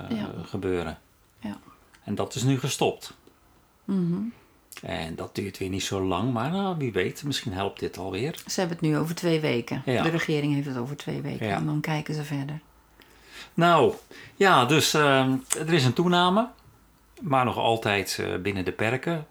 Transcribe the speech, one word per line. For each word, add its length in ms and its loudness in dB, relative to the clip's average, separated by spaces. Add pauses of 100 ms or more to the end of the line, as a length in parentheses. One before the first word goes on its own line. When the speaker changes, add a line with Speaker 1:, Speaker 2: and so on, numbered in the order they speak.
Speaker 1:
ja. 220 -6 (140)
Speaker 2:
gebeuren. 540 -4 (400)
Speaker 1:
Ja. 200 -10 (460)
Speaker 2:
En 100 -4
dat 200 -4
is 80 -6
nu 160 2
gestopt. 560 -2 (680)
Speaker 1:
Mhm. 300 0 (680)
Speaker 2:
En 320 -8
dat 200 -10
duurt 240 -6
weer 100 -4
niet 140 -4
zo 200 -2
lang, 300 0
maar 180 -2
nou, 280 -2
wie 140 -2
weet, 320 -2
misschien 280 -4
helpt 280 -4
dit 180 -6
alweer. 480 -6
Speaker 1:
Ze 140 -4
hebben 180 -2
het 80 0
nu 120 2
over 160 -2
twee 260 0
weken. 440 -2
Speaker 2:
Ja. 180 2
Speaker 1:
De 60 2
regering 460 0
heeft 120 -2
het 100 -6
over 200 -6
twee 240 -8
weken. 260 -6
Speaker 2:
Ja. 100 0
Speaker 1:
En 100 -2
dan 140 0
kijken 340 -2
ze 100 -6
verder. 360 -6 (960)
Speaker 2:
Nou, 400 6 (400)
ja, 300 8
dus, 300 4
ehm, 420 6 (220)
er 140 -2
is 120 6
een 80 4
toename, 560 4 (720)
maar 240 2
nog 120 0
altijd, 640 0
eh, 160 -4
binnen 280 -4
de 80 -4
perken. 580 -2